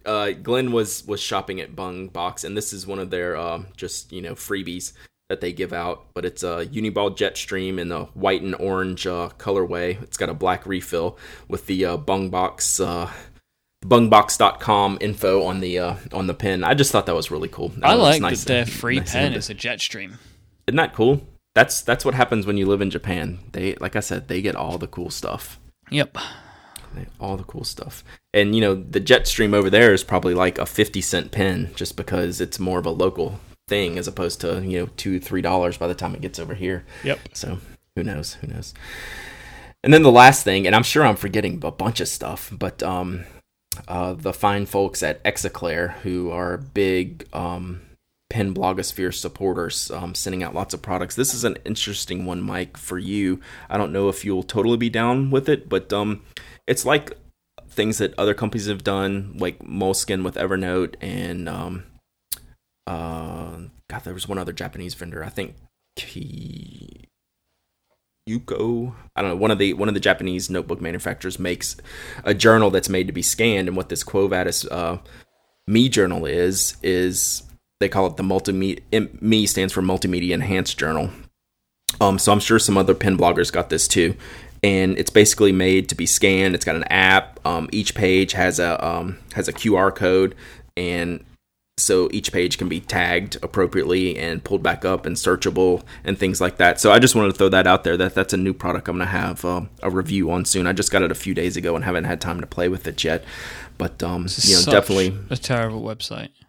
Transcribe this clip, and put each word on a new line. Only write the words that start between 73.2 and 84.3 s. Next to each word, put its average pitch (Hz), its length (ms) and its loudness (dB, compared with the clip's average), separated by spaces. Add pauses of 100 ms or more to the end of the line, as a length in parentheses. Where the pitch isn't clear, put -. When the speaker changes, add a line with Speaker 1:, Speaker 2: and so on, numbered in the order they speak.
Speaker 1:
scanned, 101 460 2
and 92 80 -4
what 92 140 -4
this 85 120 -4
Quo 98 260 2
Vadis, 90 420 -2
uh, 85 280 -4 (680)
Me 113 220 4
journal 90 360 2
is, 87 580 0
is 92 600 0 (380)
they 98 80 2
call 95 180 2
it 82 100 -4
the 95 60 -6
multimedia, 95 580 0 (120)
M-, - 280 -2
Me 110 260 4
stands 95 280 0
for 95 80 0
Multimedia 90 480 0
Enhanced 92 480 -2
Journal. 78 320 -2 (920)
Um, 98 180 6
so - 140 4
I'm 104 80 6
sure 113 180 4
some 98 200 4
other 92 160 6
pen 95 240 2
bloggers 85 340 4
got - 180 0
this 78 160 2
too. 87 300 2 (460)